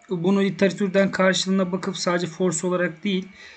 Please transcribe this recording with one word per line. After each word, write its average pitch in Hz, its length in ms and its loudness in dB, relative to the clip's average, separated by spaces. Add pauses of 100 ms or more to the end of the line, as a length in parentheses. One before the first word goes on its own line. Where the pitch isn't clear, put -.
bunu 190 340 2
literatürden 196 680 2
karşılığına 185 600 2
bakıp 185 240 -4
sadece 175 300 -2
force 170 400 -2
olarak 175 380 -2
değil, 185 240 -2 (280)